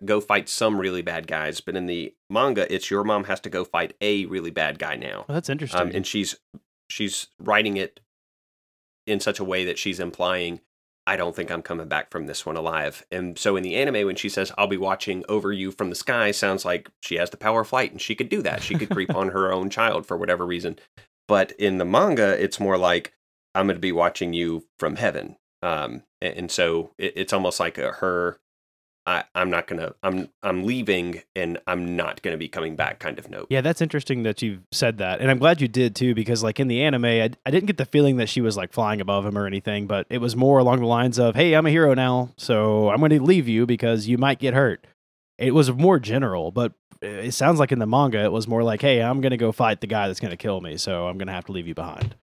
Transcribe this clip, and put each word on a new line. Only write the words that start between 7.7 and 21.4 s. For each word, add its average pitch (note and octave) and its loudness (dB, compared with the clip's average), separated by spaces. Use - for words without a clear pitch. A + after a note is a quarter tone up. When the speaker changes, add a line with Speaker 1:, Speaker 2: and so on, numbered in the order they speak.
Speaker 1:
it F#2+ -6
in G#2 0
such G#2 -2
a G2+ -6
way F#2 -2
that F2+ -4
she's F#2+ -4
implying, F2+ -2
"I F#2+ -2
don't F2 -4
think F2+ -6
I'm E2+ -6
coming E2 -10
back D2+ -4
from E2+ -8
this - -10
one D#2 -6
alive." D#2+ -6
And F2+ -8
so G2 0
in F#2 -4
the F#2 -6
anime, B2 0
when F#2+ -2
she - -6
says, G2 -4
"I'll G2+ 0
be G2 -2
watching F#2+ -4
over G2+ -2
you F#2+ -6
from F#2+ -4
the F2 -8
sky," A#2 0
sounds G2 -2
like F2+ -4
she - -6
has F2 -2
the - -16
power A2 0
of A2 -2
flight B2+ 0
and F#2 -16
she - -6
could B2 -4
do G3+ -2
that. E2 -4
She - -4
could - -4
creep - -2
Speaker 2:
<laughs> - -
Speaker 1:
on F#2+ -2
her F#2+ 0
own F#2 -2
child G#2 0
for F2+ -6
whatever F2 0
reason. F2 -6
But G2 4